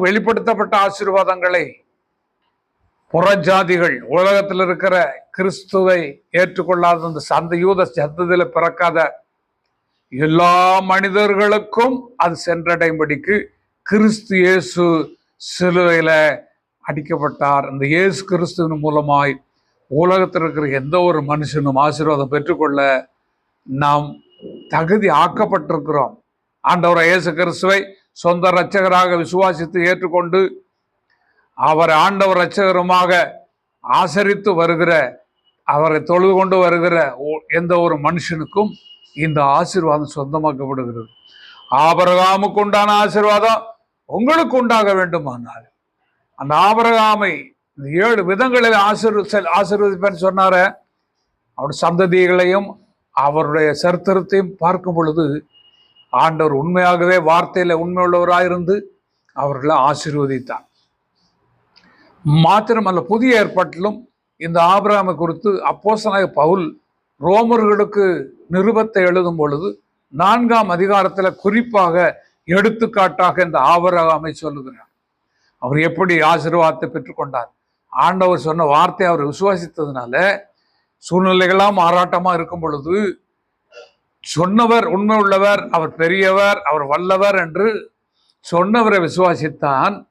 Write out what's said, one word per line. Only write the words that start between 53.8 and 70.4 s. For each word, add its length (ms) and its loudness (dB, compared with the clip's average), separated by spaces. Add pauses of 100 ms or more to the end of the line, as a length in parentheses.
சரித்திரத்தையும் 680 0 (120)
பார்க்கும் 360 -2
பொழுது 260 0 (880)
ஆண்டவர் 500 2
உண்மையாகவே 540 2 (140)
வார்த்தையில 520 0
உண்மையுள்ளவராயிருந்து 920 0 (640)
அவர்களை 400 -2 (140)
ஆசீர்வதித்தார். 760 -6 (1800)
மாத்திரமல்ல, 560 2
புதிய 400 2
ஏற்பாட்டிலும் 580 -2 (420)
இந்த 180 -2 (160)
ஆபிரகாமை 400 0
குறித்து 360 -4 (200)
அப்போஸ்தலனாகிய 580 -2 (120)
பவுல் 240 2 (560)
ரோமர்களுக்கு 840 2 (460)
நிருபத்தை 600 0
எழுதும் 300 -2
பொழுது 280 -2 (440)
நான்காம் 580 2